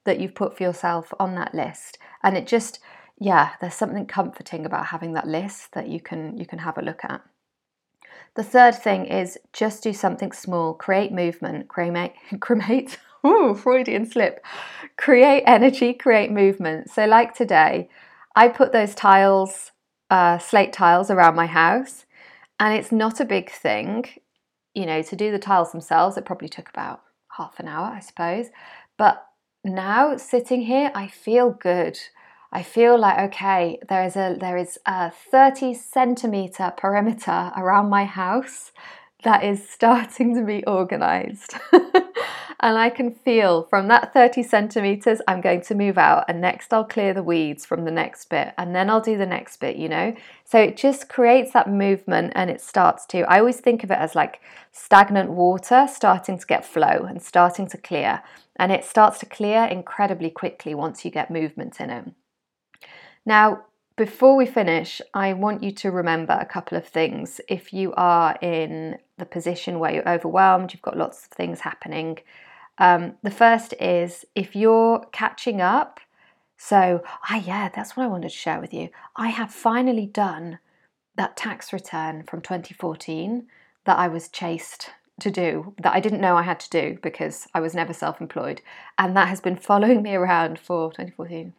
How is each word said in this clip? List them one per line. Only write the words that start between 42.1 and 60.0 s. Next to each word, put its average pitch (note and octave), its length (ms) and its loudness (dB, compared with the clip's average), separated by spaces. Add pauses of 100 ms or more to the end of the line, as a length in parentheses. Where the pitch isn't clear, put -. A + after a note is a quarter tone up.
And A3 160 2
I A3+ 120 2
can A#3+ 240 -4
feel G3+ 500 2
from G3 240 0
that A#3 240 4
thirty B3 320 6
centimeters, G#3+ 840 0
I'm F#3 120 0
going F3 220 0
to G#3 140 -6
move G3+ 220 0
out, D3+ 300 4
and E3+ 140 -4
next - 320 -4
I'll A3 100 2
clear G3+ 300 -2
the F#3+ 100 -6
weeds D#3+ 420 -4
from E3 200 -6
the D#3+ 60 -4
next - 340 -6
bit, C#3+ 320 -4
and F3+ 180 -6
then F#3 140 2
I'll A3 100 2
do A3 180 -2
the G3 80 -2
next - 360 -8
bit, - 160 -6
you D#3+ 100 -6
know? E3 260 -4 (300)
So - 160 2
it G#3 160 4
just C#4 320 -2
creates B3+ 460 4
that G#3+ 160 4
movement, G3 680 0
and F#3 140 -2
it - 100 -8
starts - 480 0
to, F3+ 140 -4 (100)
I F#3+ 80 8
always B3 220 2
think A#3 240 0
of F#3+ 60 -6
it F#3+ 60 0
as D#3+ 160 -4
like - 280 -2 (320)
stagnant G3+ 560 4
water F3+ 600 4
starting F#3 480 0
to - 80 -20
get - 200 -2
flow D#3 420 0
and - 140 -12
starting F3 460 0
to F3 100 -14
clear. C#3+ 460 -4 (340)
And F#3 160 0
it - 100 -2
starts - 360 4
to - 60 -16
clear G#3+ 380 -2
incredibly F#3 640 -4